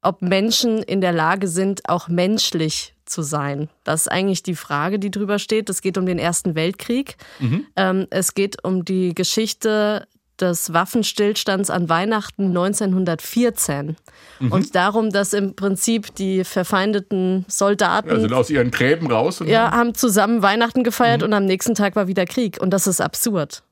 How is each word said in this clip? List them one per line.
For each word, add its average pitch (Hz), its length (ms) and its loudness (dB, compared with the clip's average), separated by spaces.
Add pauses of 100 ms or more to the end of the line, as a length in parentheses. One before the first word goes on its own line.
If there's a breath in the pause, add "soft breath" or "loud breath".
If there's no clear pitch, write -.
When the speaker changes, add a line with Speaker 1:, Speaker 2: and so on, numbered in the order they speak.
Speaker 1:
ob - 220 -2
Menschen 220 600 2
in 190 180 -2
der 180 120 2
Lage 175 360 2
sind, 190 400 -2
auch 175 200 -2
menschlich 175 840 0 (120)
zu - 160 -6
sein. 143 460 -4 (160)
Das 160 180 0
ist - 100 -2
eigentlich 190 320 0
die 180 100 -4
Frage, 160 460 -2
die 202 100 -4
drüber 202 300 -2
steht. 214 300 -2
Es 185 120 -4
geht 190 160 -2
um 185 80 0
den 180 120 0
Ersten 170 360 0
Weltkrieg. 196 640 -2 (240 loud breath)
Speaker 2:
Mhm. 139 340 0
Speaker 1:
Ähm, 190 360 0
es - 240 -2
geht 196 300 -2
um 185 200 0
die 185 300 -2
Geschichte 214 920 -2 (340)
des 175 340 -2
Waffenstillstands 202 960 0
an 175 180 0
Weihnachten 196 640 0
neunzehnhundertvierzehn. 185 1400 0 (440 loud breath)
Speaker 2:
Mhm. 123 120 2
Speaker 1:
Und - 220 0
darum, 208 360 2
dass 196 220 0
im 202 220 -2
Prinzip 202 600 -2
die 190 280 0
verfeindeten 190 1040 0
Soldaten 202 640 2
Speaker 2:
Ja, - 100 2
sind 110 140 0
aus 127 160 2
ihren 123 220 2
Gräben 151 380 2
raus 123 300 0
und 170 60 -4
Speaker 1:
ja, 226 240 4
Speaker 2:
haben - 80 0
Speaker 1:
haben 233 160 2
zusammen 214 480 2
Weihnachten 233 420 2
gefeiert 233 360 2
Speaker 2:
Mhm. - 80 0
Speaker 1:
und 214 60 2
am 202 120 2
nächsten 190 300 0
Tag 202 200 0
war 196 120 0
wieder 185 180 0
Krieg. 220 340 -4
Und 185 100 0
das 190 180 2
ist 185 120 0
absurd. 180 720 -4